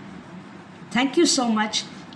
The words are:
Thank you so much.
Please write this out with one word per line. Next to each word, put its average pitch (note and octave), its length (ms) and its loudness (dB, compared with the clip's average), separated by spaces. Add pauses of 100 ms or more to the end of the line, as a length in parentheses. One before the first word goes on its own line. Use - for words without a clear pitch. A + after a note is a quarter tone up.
(920)
Thank C4 240 4
you F4 60 8
so A#3 360 4
much. G#3+ 140 0 (440)